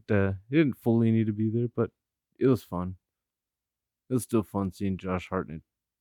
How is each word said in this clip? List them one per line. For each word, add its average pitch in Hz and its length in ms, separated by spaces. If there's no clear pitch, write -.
uh, 98 240
it 131 60
didn't 151 220
fully 117 340
need 113 160
to 110 60
be 107 160
there, 117 240
but 110 180
it 123 80
was 127 160
fun. 92 320
It 127 60
was 117 80
still 113 200
fun 98 300
seeing 98 240
Josh 92 320
Hartnett 80 320